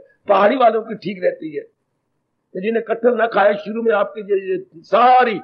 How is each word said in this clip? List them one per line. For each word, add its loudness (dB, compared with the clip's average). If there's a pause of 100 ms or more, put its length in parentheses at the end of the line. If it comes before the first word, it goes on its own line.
(280)
पहाड़ी 2
वालों 2
की -12
ठीक -10
रहती -4
है। -10 (920)
तो -10
जिन्हें -4
कटहल 0
ना 0
खाया 2
शुरू -6
में 2
आपके -4
ये, -4
ये -6 (120)
सारी 2